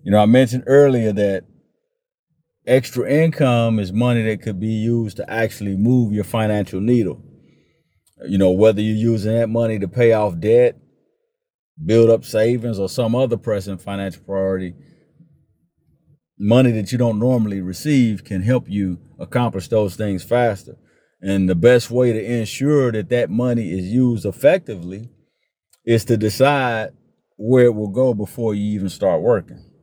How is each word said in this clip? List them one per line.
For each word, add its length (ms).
You 80
know, 80
I 80
mentioned 400
earlier 460
that 320
extra 440
income 680
is 140
money 300
that 200
could 180
be 80
used 480
to 140
actually 460
move 360
your 120
financial 560
needle. 420
You 120
know, 140
whether 280
you're 160
using 380
that 140
money 300
to 100
pay 240
off 260
debt, 400
build 260
up 140
savings, 540
or 100
some 260
other 220
pressing 420
financial 440
priority, 520
money 340
that 200
you 60
don't 200
normally 420
receive 640
can 180
help 260
you 300
accomplish 500
those 280
things 260
faster. 540
And 280
the 60
best 360
way 220
to 280
ensure 520
that 160
that 220
money 420
is 140
used 400
effectively 840
is 220
to 100
decide 760
where 300
it 80
will 140
go 260
before 400
you 200
even 140
start 340
working. 420